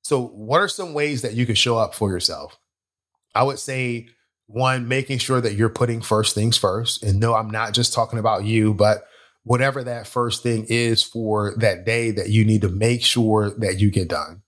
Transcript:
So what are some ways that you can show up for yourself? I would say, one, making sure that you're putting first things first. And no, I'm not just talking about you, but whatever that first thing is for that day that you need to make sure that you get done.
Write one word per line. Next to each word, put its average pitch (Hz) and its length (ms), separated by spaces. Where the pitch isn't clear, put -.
So 127 240
what 110 340
are 202 60
some 175 260
ways 147 300
that 110 100
you 120 120
can 110 100
show 117 220
up 110 180
for 104 140
yourself? 85 480
I 113 100
would 135 160
say, 123 480
one, 123 420
making 131 300
sure 131 200
that 113 140
you're 107 160
putting 117 320
first 107 340
things 113 220
first. 104 460
And 98 160
no, 117 160
I'm 110 140
not 110 240
just 120 200
talking 113 260
about 107 240
you, 107 300
but 104 300
whatever 127 400
that 117 240
first 120 360
thing 113 240
is 117 360
for 107 540
that 98 280
day 117 260
that 98 180
you 107 140
need 107 180
to 98 80
make 113 320
sure 107 580
that 95 200
you 101 100
get 90 200
done. - 380